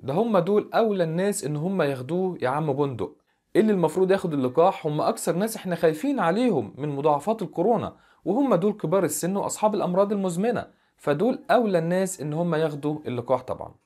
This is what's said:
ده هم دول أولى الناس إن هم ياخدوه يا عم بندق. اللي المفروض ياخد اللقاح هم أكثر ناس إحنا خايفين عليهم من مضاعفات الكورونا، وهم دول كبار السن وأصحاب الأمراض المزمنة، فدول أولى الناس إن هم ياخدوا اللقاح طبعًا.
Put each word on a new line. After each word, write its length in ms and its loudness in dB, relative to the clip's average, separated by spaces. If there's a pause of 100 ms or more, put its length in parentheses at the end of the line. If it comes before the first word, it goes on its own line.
ده 100 -6
هم 240 2
دول 360 2
أولى 300 2
الناس 400 -2
إن 120 -4
هم 260 -2
ياخدوه 600 -2
يا 80 0
عم 240 0
بندق. 420 -2 (400)
اللي 160 4
المفروض 400 2
ياخد 220 2
اللقاح 520 2
هم 160 0
أكثر 340 0
ناس 200 -2
إحنا 200 -6
خايفين 440 0
عليهم 580 2
من 120 -4
مضاعفات 520 0
الكورونا، 540 -2 (300)
وهم 300 2
دول 180 2
كبار 300 0
السن 340 -2
وأصحاب 380 0
الأمراض 360 2
المزمنة، 560 -2 (300)
فدول 540 0
أولى 260 4
الناس 440 -2
إن 120 -6
هم 220 0
ياخدوا 520 -2
اللقاح 340 -2
طبعًا. 300 -10 (140)